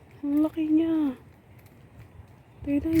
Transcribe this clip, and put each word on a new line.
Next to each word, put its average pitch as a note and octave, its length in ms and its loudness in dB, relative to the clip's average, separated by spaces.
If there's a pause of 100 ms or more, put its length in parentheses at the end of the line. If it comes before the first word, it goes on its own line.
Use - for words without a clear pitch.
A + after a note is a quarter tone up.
(260)
Ang C#4+ 160 0
laki D#4 240 -2
niya. D#4 480 2 (1500)
Tignan C#4+ 340 0